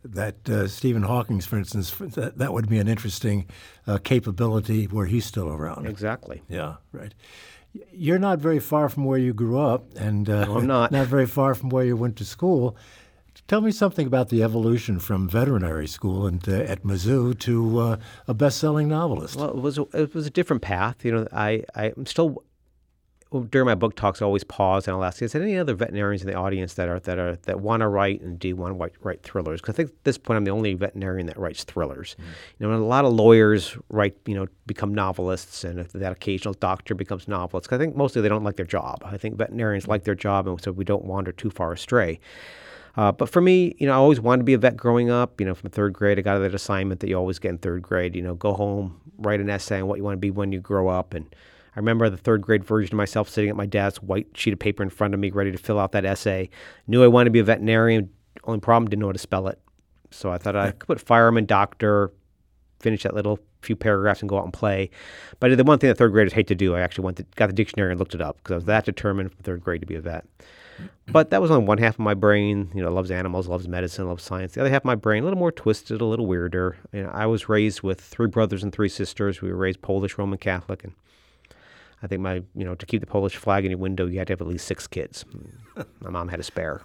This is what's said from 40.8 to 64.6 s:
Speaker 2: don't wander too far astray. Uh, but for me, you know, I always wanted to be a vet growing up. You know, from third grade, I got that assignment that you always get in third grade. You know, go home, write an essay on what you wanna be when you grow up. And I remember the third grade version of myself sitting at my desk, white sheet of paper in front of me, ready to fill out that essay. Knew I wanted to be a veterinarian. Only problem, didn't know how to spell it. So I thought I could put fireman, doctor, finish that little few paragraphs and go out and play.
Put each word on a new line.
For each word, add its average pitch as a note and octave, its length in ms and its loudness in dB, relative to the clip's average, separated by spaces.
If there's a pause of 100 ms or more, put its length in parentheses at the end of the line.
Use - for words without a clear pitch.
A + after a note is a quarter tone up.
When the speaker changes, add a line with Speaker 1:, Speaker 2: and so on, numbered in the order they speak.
Speaker 2:
don't G2 220 -2
wander F#2 260 -6
too - 180 -6
far E2+ 220 -4
astray. F2 480 0 (760)
Uh, G2+ 160 4
but - 160 -2
for F3+ 100 4
me, F3+ 380 6
you C#3+ 100 0
know, C3+ 60 2
I - 20 4
always C3+ 240 8
wanted B2 200 4
to A#2+ 40 2
be C3 120 6
a - 20 2
vet A#2 180 4
growing A#2+ 340 2
up. A#2+ 300 0
You G2 80 0
know, F#2 80 -2
from F#2+ 140 -12
third G#2 240 0
grade, G2+ 260 2
I - 20 -2
got G2+ 180 2
that F#2+ 140 0
assignment F#2+ 460 -2
that G2 80 -4
you F#2 80 0
always F#2 240 -2
get F2+ 120 -2
in F2+ 80 -6
third F2+ 220 -4
grade. F2+ 320 -2
You F2 100 -6
know, F2 120 -6
go G2+ 160 0
home, G2+ 480 -4 (200)
write G#2 200 0
an G2+ 100 -2
essay G2+ 300 -4
on F#2+ 80 -4
what G2 120 -4
you G2 40 -6
wanna G2+ 140 -4
be G2 140 -2
when G2 200 -4
you F#2 80 -4
grow F#2+ 300 0
up. F#2 240 -2
And D#2 200 -12 (400)
I G#2 60 -10
remember A2+ 300 2
the F#2 80 -4
third A2+ 240 2
grade G#2 240 2
version G#2+ 300 0
of - 20 2
myself G#2 320 0
sitting G#2 200 0
at G#2+ 60 -4
my G#2 100 -4
desk, G2+ 360 -2
white F#2+ 340 -2
sheet - 160 0
of F#2+ 80 -4
paper G#2 240 -2
in F#2+ 60 -4
front G2+ 240 -2
of G2 80 -2
me, G2 100 -2
ready G2 220 0
to F#2 40 -8
fill G#2 220 -2
out F#2+ 140 0
that G2+ 100 2
essay. F#2+ 460 -2 (360)
Knew A#2+ 160 6
I B2 60 12
wanted A#2+ 220 8
to - 20 4
be A#2 80 8
a G#2 60 6
veterinarian. A2 640 4 (340)
Only A2 160 -4
problem, A#2 300 4
didn't G#2 100 -2
know G2+ 80 -2
how F#2+ 60 -4
to F#2+ 60 -6
spell F#2+ 280 -4
it. - 100 -6 (520)
So F#2 240 -6
I F2 40 -4
thought G2+ 200 -4
I G2+ 140 0
could - 160 -14
put - 120 0
fireman, A#2 460 6
doctor, G2+ 640 2 (720)
finish A2 220 0
that - 100 -4
little G#2 260 -2 (220)
few A2 160 -4
paragraphs G2+ 420 2
and G#2 80 -6
go G2 100 0
out F#2+ 60 -2
and F2 80 -8
play. G2 380 -2 (500)